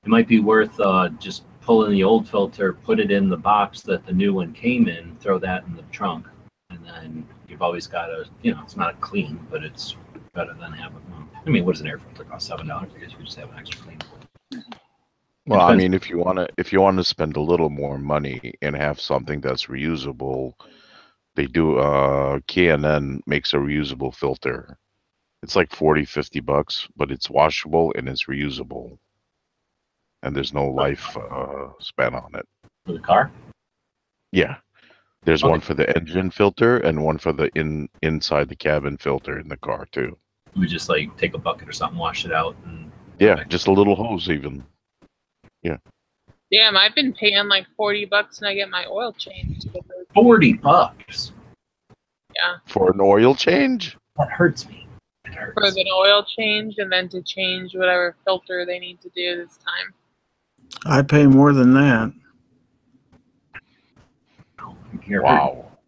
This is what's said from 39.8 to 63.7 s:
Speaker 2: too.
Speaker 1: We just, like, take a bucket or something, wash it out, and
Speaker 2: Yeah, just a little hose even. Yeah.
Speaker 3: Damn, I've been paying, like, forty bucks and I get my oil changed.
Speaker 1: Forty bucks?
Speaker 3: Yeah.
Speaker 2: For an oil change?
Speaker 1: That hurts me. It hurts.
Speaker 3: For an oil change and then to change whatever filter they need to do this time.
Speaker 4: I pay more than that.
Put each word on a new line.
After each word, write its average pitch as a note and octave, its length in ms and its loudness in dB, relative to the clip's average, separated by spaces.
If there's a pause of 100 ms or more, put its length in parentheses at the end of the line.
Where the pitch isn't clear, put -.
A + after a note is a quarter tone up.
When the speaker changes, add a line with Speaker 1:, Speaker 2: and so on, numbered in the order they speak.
Speaker 2:
too. - 260 -6 (380)
Speaker 1:
We F#2 120 0
just, E2 200 -6
like, D2+ 300 -2
take F2+ 160 -2
a D#2+ 40 -8
bucket - 300 -6
or D2+ 60 -14
something, E2+ 240 -6
wash E2 280 -6
it E2+ 60 -8
out, D#2+ 240 -2 (100)
and D#2+ 240 -16 (300)
Speaker 2:
Yeah, F#2 260 6
just - 220 -2
a G2+ 60 6
little G2+ 220 6
hose F#2+ 340 -4
even. C#2+ 340 -4 (960)
Yeah. E2 160 -4 (720)
Speaker 3:
Damn, G#3+ 260 4
I've G#3 180 2
been C#4 180 0
paying, G3+ 360 0
like, F#3+ 160 2 (100)
forty G#3 300 -2
bucks G3+ 340 -2
and G#3 80 -6
I G3 60 -4
get G3 160 -6
my F3+ 160 -6
oil A3 280 -6
changed. - 540 -12 (460)
Speaker 1:
Forty G#3 400 8
bucks? - 800 0 (1040)
Speaker 3:
Yeah. F2 300 -2
Speaker 2:
For F#2 260 2
an G2 100 -2
oil G#2+ 340 6
change? B3+ 600 0 (200)
Speaker 1:
That D3 120 -2
hurts - 400 0
me. - 180 -20 (380)
It - 80 -16
hurts. - 260 -12
Speaker 3:
For G3 200 0
an F#3 140 0
oil G3+ 300 4 (140)
change G#3+ 420 -2
and F#3+ 120 -4
then F3+ 180 -2
to F3+ 120 -10
change F#3 540 -6
whatever F3+ 400 0 (100)
filter F#3 400 -2
they F3+ 140 -6
need F3+ 220 -18
to F3+ 140 -20
do F3 220 -4
this F3 200 -16
time. F#3 360 -10 (920)
Speaker 4:
I C#3+ 160 2
pay D3 260 6
more C#3 260 8
than B2+ 220 6
that. B2+ 380 4 (3000)